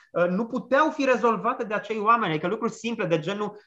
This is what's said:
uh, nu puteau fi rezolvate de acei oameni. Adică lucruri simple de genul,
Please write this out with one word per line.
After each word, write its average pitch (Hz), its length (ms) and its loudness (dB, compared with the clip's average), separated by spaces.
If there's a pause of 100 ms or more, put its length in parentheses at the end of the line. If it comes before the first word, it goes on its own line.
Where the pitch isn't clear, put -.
(120)
uh, 175 160 2
nu 196 180 0
puteau 269 440 2
fi 277 140 -2
rezolvate 233 600 2
de 208 100 -6
acei 220 240 -4
oameni. 214 340 2
Adică 156 140 -2
lucruri 220 260 -2
simple 226 320 -4
de 165 140 2
genul, 202 380 -4 (100)